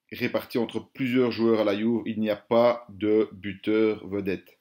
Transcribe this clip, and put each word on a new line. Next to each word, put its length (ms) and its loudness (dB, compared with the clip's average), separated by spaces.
répartis 460 -4
entre 220 -4
plusieurs 500 0
joueurs 300 2
à 40 2
la 120 2
Juve. 300 -2
Il 140 -6
n'y 100 0
a 60 0
pas 540 2
de 420 2
buteur 720 -2
vedette. 540 -6